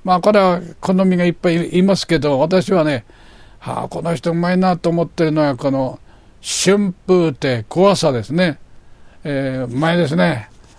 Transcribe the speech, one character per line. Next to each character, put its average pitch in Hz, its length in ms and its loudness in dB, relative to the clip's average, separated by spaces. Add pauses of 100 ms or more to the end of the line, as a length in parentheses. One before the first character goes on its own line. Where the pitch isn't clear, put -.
ま 185 120 0
あ、 180 60 2
こ 208 120 2
れ 208 80 4
は 180 200 2 (200)
好 - 120 -2 (120)
み 185 120 2
が 175 80 0
い 175 40 2
っ 175 60 0
ぱ 175 180 -2
い 170 260 -2
い 185 40 4
ま 196 120 4
す - 140 -4
け 165 100 2
ど、 143 220 0
私 175 320 0
は 175 100 2
ね、 147 220 -2 (560)
は 117 240 -8
あ、 - 40 -10
こ 165 140 -8
の 165 140 -4
人 170 160 -4
う - 20 -2
ま 175 180 0
い 185 60 2
な 185 180 2
と 170 140 -2
思 170 140 0
っ 165 40 -4
て - 180 0
る 156 40 0
の 156 120 2
は、 143 140 0
こ 139 140 -4
の 135 300 -4 (420)
春 196 500 0 (140)
風 175 260 2
亭 123 360 -4
小 185 200 2
朝 180 220 2
で 117 140 -2
す 135 100 -8
ね。 170 240 0 (640)
え 135 420 -4
ー、 123 80 -8
う 123 60 -4
ま 165 140 2
い 170 40 0
で 170 120 2
す 147 80 -2
ね。 165 340 0 (280)